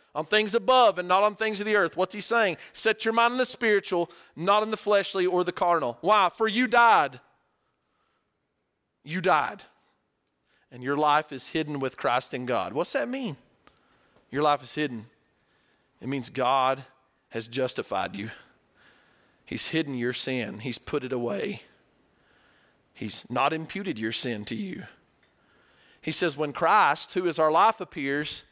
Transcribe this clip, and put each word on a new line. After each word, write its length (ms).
On 100
things 320
above 420
and 80
not 160
on 140
things 240
of 60
the 100
earth. 200
What's 180
he 60
saying? 360
Set 320
your 100
mind 200
on 40
the 80
spiritual, 640
not 280
on 100
the 40
fleshly 480
or 200
the 80
carnal. 480
Why? 340
For 140
you 180
died. 540
You 160
died. 420
And 100
your 140
life 340
is 200
hidden 280
with 180
Christ 380
in 100
God. 280
What's 200
that 160
mean? 280
Your 100
life 220
is 100
hidden. 320
It 80
means 200
God 560
has 160
justified 720
you. 140
He's 240
hidden 260
your 180
sin. 460
He's 200
put 260
it 80
away. 500
He's 380
not 220
imputed 460
your 140
sin 340
to 80
you. 300
He 100
says, 240
"When 160
Christ, 600
who 120
is 120
our 120
life, 300
appears, 720